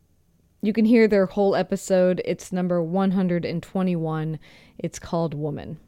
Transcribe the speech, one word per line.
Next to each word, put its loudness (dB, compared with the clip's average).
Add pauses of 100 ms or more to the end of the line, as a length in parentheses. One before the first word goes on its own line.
(600)
You 2
can 2
hear 8
their 4
whole 2
episode. 0
It's -6
number -2
one 0
hundred 0
and -4
twenty-one. -4 (400)
It's -8
called -4
Woman. -8 (100)